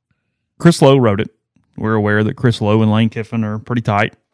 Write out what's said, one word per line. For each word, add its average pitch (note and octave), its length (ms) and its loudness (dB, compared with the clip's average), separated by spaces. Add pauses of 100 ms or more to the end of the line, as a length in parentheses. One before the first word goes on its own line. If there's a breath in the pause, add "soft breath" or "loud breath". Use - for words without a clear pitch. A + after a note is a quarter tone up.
(600)
Chris E3 220 2
Lowe C#3 160 6
wrote G#2+ 240 0
it. - 80 -8 (480)
We're A2 160 -4
aware G#2 320 0
that G#2+ 100 -4
Chris A#2+ 240 -2
Lowe A2 220 0
and G#2+ 100 2
Lane A2 180 2
Kiffin A2+ 360 -8
are G#2+ 140 -8
pretty A#2+ 220 -6
tight. G#2+ 340 -2 (180)